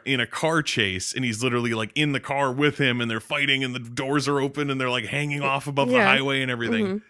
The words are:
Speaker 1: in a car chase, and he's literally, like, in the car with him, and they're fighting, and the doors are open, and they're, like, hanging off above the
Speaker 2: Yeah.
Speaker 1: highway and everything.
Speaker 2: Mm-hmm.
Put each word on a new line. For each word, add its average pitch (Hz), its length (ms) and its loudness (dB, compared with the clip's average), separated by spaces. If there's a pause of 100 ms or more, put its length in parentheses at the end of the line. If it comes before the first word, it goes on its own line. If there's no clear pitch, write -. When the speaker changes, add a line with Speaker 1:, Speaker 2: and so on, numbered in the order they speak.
Speaker 1:
in 127 160 0
a 117 60 0
car 160 340 0
chase, 98 520 0
and 131 120 -2
he's 113 180 -2
literally, 120 300 0
like, 110 200 -2
in 147 200 0
the 131 80 -2
car 139 320 0
with 143 240 2
him, 123 240 2
and 117 100 -2
they're 110 80 -2
fighting, 139 460 0
and 127 100 -4
the 131 40 -6
doors 135 480 -2
are 143 120 2
open, 139 300 -2
and 135 100 -2
they're, 127 100 0
like, 123 180 -2
hanging 143 340 -2
off 135 260 -2
above 139 220 2
the 254 60 4
Speaker 2:
Yeah. 226 100 6
Speaker 1:
highway 135 360 2
and 131 80 -2
everything. 117 360 0
Speaker 2:
Mm-hmm. 190 120 -2 (120)